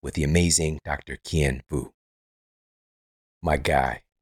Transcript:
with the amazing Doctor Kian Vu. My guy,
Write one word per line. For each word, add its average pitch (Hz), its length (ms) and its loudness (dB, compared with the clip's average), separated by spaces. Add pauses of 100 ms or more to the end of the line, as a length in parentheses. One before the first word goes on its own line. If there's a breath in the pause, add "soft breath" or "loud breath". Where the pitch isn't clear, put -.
with 71 120 -8
the 80 80 0
amazing 80 600 2
Doctor 71 420 -8
Kian 67 440 0
Vu. 64 240 -6 (1500)
My 78 140 0
guy, 67 460 0 (200)